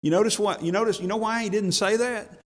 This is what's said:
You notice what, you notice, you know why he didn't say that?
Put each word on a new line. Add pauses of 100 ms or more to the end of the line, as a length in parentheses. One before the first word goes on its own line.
You
notice
what,
you
notice,
you
know
why
he
didn't
say
that? (120)